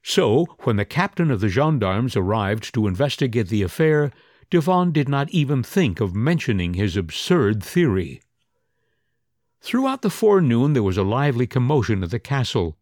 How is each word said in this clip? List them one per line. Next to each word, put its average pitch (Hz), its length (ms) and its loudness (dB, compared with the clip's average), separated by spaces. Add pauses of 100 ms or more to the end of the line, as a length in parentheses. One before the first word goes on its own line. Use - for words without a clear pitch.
So, 139 420 2 (180)
when 113 140 0
the 101 80 0
captain 175 440 -2
of 110 120 0
the 107 80 0
gendarmes 117 640 0
arrived 104 580 -2
to 107 140 0
investigate 113 640 -2
the 107 120 0
affair, 151 500 0 (380)
Devanne 180 420 2
did 147 160 0
not 143 220 -2
even 147 320 0
think 117 400 -2
of 92 140 -2
mentioning 107 580 0
his 92 240 -2
absurd 104 680 0
theory. 95 580 -2 (1400)
Throughout 262 400 -2
the 208 80 0
forenoon 151 640 4
there 123 100 2
was 95 140 0
a 101 60 2
lively 123 420 0
commotion 120 580 0
at 85 60 -4
the 113 100 -4
castle. 113 640 -4